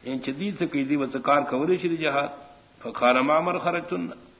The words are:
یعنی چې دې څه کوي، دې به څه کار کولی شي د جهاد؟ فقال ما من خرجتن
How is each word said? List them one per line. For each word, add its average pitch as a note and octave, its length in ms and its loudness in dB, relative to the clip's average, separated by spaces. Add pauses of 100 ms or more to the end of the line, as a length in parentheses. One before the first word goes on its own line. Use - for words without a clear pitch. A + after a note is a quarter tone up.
یعنی B2+ 160 -6
چې C3+ 100 -6
دې E3+ 300 -4
څه F3 60 0
کوي، C#3+ 200 -2
دې D3 120 2
به C3+ 100 0
څه C3 140 -4
کار C#3+ 200 4
کولی C#3+ 360 0
شي F3+ 100 -2
د E3 140 -2
جهاد؟ C#3+ 280 0 (540)
فقال B2 360 4
ما D3+ 200 4
من F3 200 0
خرجتن F3 480 -2 (320)